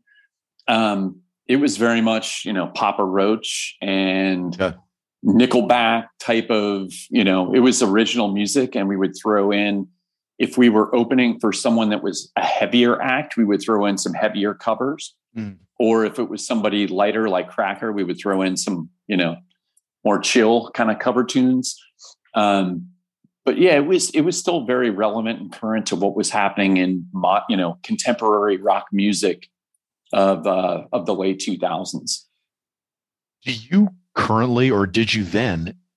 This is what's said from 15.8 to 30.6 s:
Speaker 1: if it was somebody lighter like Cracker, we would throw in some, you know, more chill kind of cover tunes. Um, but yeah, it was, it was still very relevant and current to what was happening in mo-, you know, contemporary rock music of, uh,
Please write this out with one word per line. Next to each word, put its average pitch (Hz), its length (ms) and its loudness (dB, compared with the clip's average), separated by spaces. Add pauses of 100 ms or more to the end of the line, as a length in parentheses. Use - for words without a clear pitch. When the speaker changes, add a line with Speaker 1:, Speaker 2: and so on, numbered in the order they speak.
Speaker 1:
if 104 120 -4
it 120 120 -4
was - 160 -10
somebody 104 420 0
lighter 104 420 0
like 90 200 -2
Cracker, 104 420 -4
we 101 120 -2
would 87 140 -6
throw 95 240 -2
in 92 160 -2
some, 85 320 -6 (180)
you 101 100 -2
know, 85 180 0 (680)
more 101 140 2
chill 113 540 2
kind 110 160 0
of 104 100 -2
cover 123 260 0
tunes. 127 500 0 (580)
Um, 98 540 0 (560)
but - 140 0
yeah, 175 180 6
it 143 100 4
was, 180 260 0
it 151 100 2
was 170 160 0
still 170 280 -2
very 123 240 0
relevant 110 520 -2
and 87 100 -14
current 110 360 -4
to 92 100 -2
what 98 180 0
was 104 140 -2
happening 98 480 0
in 90 340 -2
mo-, 92 380 0
you 110 80 0
know, 85 260 -2
contemporary 107 760 0
rock 95 360 0
music 98 560 0 (640)
of, 98 340 2
uh, 90 360 0 (100)